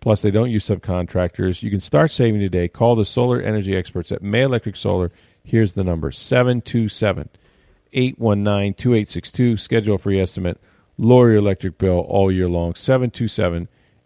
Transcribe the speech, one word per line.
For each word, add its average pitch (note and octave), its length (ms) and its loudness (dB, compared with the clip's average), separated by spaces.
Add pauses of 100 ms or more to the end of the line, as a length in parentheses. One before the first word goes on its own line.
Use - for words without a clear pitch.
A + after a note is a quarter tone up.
Plus, G#2+ 200 2
they G#2 100 2
don't A2+ 200 0
use G#2+ 180 -2
subcontractors. F2+ 920 -2
You G#2+ 80 -6
can G2 100 -2
start D3 300 2
saving A2 300 0
today. F2+ 280 0
Call A#2+ 260 2
the G#2+ 120 2
solar B2 340 0
energy G2 340 -2
experts F2+ 380 -6
at - 100 -8
May G#2 200 -2
Electric B2 340 -2
Solar. F#2 360 -2 (320)
Here's A2 300 2
the G2 100 -2
number, E2 260 -2
seven B2 500 0
two A2+ 280 -2
seven, G2 400 -4 (680)
eight B2+ 240 -2
one G#2 240 0
nine, G2+ 320 0
two B2 200 0
eight G#2+ 140 0
six - 220 -10
two. A#2+ 260 0
Schedule G#2+ 380 -2
a F#2 40 -2
free G2 220 0
estimate. F#2 380 -4 (380)
Lower A#2+ 340 6
your G#2+ 80 6
electric G2 400 0
bill F2+ 220 2
all G2 300 2
year F#2 180 0
long. E2+ 280 -2
Seven B2+ 340 0
two - 180 -4
seven, F2 380 -2 (400)